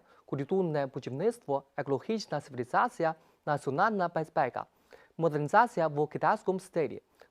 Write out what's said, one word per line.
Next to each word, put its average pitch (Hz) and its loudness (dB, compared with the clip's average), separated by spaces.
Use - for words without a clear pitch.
культурне 151 0
будівництво, 139 -4
екологічна 143 -2
цивілізація, 160 0
національна 175 0
безпека, 160 -2
модернізація 160 2
в 147 0
китайському 185 0
стилі. 113 -4